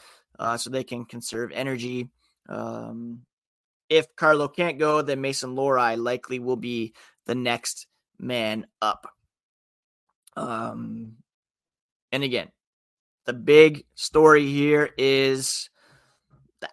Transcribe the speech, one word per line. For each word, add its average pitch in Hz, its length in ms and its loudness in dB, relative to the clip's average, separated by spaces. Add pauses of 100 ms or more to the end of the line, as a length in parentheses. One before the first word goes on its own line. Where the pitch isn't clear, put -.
(400)
uh, 117 160 -4
so 117 140 -10
they 131 140 -6
can 120 220 -10
conserve 117 480 -10
energy. 123 560 -8 (380)
Um, 113 720 -12 (680)
if 156 260 2
Carlo 151 320 4
can't 165 320 -4
go, 151 220 2
then 139 200 -4
Mason 135 340 -6
Lohrei 127 420 2
likely 123 420 -6
will 123 160 -2
be 117 380 -8 (320)
the 120 100 -4
next 120 520 -6 (320)
man 113 460 -6 (160)
up. - 260 -4 (1300)
Um, 113 800 -10 (920)
and 135 120 -4
again, 120 260 -4 (760)
the 123 80 -6
big 147 520 8 (100)
story 151 520 6
here 147 500 2
is 135 720 0 (920)
the - 120 -12